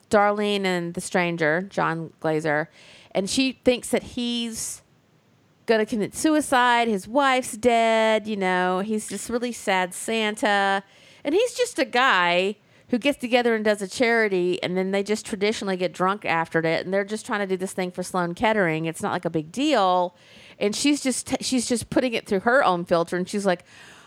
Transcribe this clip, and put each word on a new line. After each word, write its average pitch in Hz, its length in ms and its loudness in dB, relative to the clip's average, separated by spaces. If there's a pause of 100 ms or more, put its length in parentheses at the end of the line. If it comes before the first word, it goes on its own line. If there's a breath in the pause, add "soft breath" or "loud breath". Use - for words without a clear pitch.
(100)
Darlene 208 540 2
and 175 300 -2
the 185 60 -8
stranger, 170 600 0
John 165 580 -4
Glazer. 156 480 0 (440 loud breath)
And 190 160 -2
she 262 360 -2
thinks 247 260 2
that 214 120 0
he's 240 800 -6 (840)
gonna 220 200 4
commit 214 280 -4
suicide. 247 760 2
His 196 180 -2
wife's 262 500 0
dead, 220 680 2
you 214 100 -4
know. 185 440 2
He's 214 280 -4
this 196 200 -10
really 240 240 -4
sad 185 420 0
Santa. 208 880 0 (420 loud breath)
And 285 100 0
he's 480 200 2
just 480 240 -4
a 302 60 2
guy 196 720 2 (320 soft breath)
who 247 80 -2
gets 277 220 0
together 240 360 2
and 220 120 -2
does 202 160 2
a 190 60 -6
charity, 208 720 0
and 180 120 -2
then 190 180 -2
they 202 100 0
just 208 240 -4
traditionally 202 500 -2
get 180 160 -2
drunk 190 320 0
after 165 360 0
it, 160 260 0
and 185 80 -4
they're 202 100 2
just 214 220 -10
trying 208 140 -4
to 202 60 -4
do 190 100 -2
this 185 180 -6
thing 180 160 -4
for 180 120 -8
Sloan 175 320 -4
Kettering. 175 520 2
It's 160 160 -6
not, 202 100 -2
like, 175 140 -4
a 165 40 -2
big 160 220 -4
deal. 190 600 2 (440 loud breath)
And 208 160 -2
she's 285 280 0
just 254 240 -2
t-, 269 160 -4
she's 254 260 -2
just - 220 -2
putting 254 240 0
it - 120 -4
through 190 140 0
her 240 240 2
own 175 220 0
filter, 170 320 0
and 180 100 -2
she's 202 160 -4
like, 180 180 0 (440 loud breath)